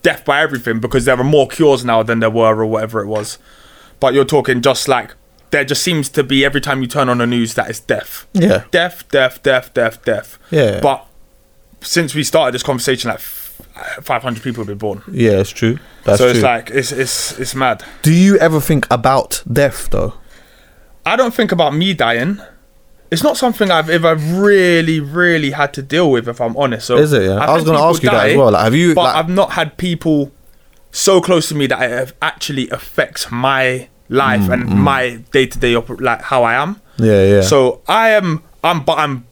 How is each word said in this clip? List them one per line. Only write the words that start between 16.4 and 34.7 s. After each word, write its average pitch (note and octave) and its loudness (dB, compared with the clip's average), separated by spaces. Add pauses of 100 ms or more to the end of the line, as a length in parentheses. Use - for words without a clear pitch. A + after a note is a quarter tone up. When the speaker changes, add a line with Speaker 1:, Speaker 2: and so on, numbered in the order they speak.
Speaker 2:
true. C3 2
Speaker 1:
like, A#2 -4
it's, B2+ -2
it's, - -6
it's B2+ -10
mad. B2+ -2 (200)
Speaker 2:
Do D#3 2
you F#3+ 6
ever D#3+ 2
think C#3+ 0
about C3+ 0
death, C3 0
though? - 0 (920)
Speaker 1:
I F#3+ 0
don't A#3+ 2
think G#3+ 0
about D#3+ 2
me F3+ 0
dying. B2 -2 (720)
It's E3 -2
not C#4+ 2
something G#3+ 0
I've D#3+ 2
ever E3 2
really, E3+ 2
really D#3 0
had C#3+ -2
to C#3 -10
deal D3+ 0
with, A#2+ 0
if A#2+ -8
I'm A#2 -4
honest. B2 -2
So B2 2
Speaker 2:
Is D3+ 4
it, A2 2
yeah? F#2+ 0
Speaker 1:
I've C#3 0
Speaker 2:
I - 4
was D#3+ 2
Speaker 1:
had D3+ -2
Speaker 2:
gonna D#3 2
Speaker 1:
people D#3 4
Speaker 2:
ask D#3+ 0
you - 4
that A2 2
as C#3+ 2
Speaker 1:
die, C#3 4
Speaker 2:
well. B2+ 6
Like, F#2+ 2
have A2+ 2
you, E3+ 4
Speaker 1:
but F3 2
Speaker 2:
like D#3 2
Speaker 1:
I've E3 -2
not F#3 0
had D#3+ -4
people D#3+ -2 (580)
so F#3+ 2
close F3 0
to D#3+ -6
me C#3+ -2
that B2+ -2
it B2 -2
have-, B2+ -8
actually C#3+ -6
affects - -6
my C3 -2 (200)
life B2+ 2
Speaker 2:
Mm, F#2 0
Speaker 1:
and B2 -2
Speaker 2:
mm. A#2 -2